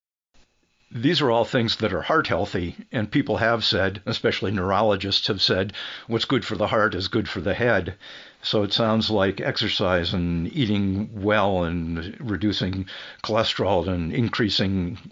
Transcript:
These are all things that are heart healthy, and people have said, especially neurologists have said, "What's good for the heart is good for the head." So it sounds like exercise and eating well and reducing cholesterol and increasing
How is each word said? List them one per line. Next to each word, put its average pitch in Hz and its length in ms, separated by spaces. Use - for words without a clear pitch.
These 143 280
are 131 100
all 117 140
things 113 320
that 101 160
are 80 100
heart 160 260
healthy, 90 480
and 110 180
people 113 280
have 113 260
said, 95 420
especially - 460
neurologists 98 720
have 101 160
said, 98 300
"What's 113 200
good 127 180
for 107 100
the 98 140
heart 107 260
is 92 140
good 107 200
for - 120
the 92 140
head." 98 400
So 107 200
it 101 100
sounds 110 380
like 98 300
exercise 92 760
and 85 380
eating 101 680
well 98 420
and 85 560
reducing 95 640
cholesterol 101 640
and 87 240
increasing 98 840